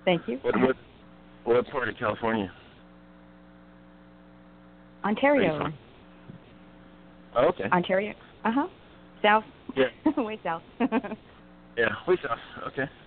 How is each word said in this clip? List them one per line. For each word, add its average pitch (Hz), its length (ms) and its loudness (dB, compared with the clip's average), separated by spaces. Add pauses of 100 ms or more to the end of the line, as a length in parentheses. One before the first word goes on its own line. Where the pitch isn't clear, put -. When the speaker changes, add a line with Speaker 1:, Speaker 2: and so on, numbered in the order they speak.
Speaker 1:
Thank 170 220 2
you. 247 160 -6
Speaker 2:
What, - 180 0
what, - 160 2 (680)
what 117 260 2
part 123 180 -4
of 104 100 -6
California? 110 520 0 (2500)
Speaker 1:
Ontario. 220 460 4
Speaker 2:
Are - 20 0
you 151 100 -4
from? 156 120 -4 (1600)
Oh, 123 120 6
okay. 175 240 -2
Speaker 1:
Ontario. 190 400 0 (320)
Uh-huh. 254 220 0 (560)
South. 214 220 4 (320)
Speaker 2:
Yeah. 262 100 4 (300)
Speaker 1:
<laughs> - 0 -
Way 220 260 -4
south. 165 200 -6 (180)
<laughs> 247 100 2 (880)
Speaker 2:
Yeah, 117 80 4 (200)
way 180 100 4 (100)
south. 113 120 -4 (280)
Okay. 135 240 -6 (160)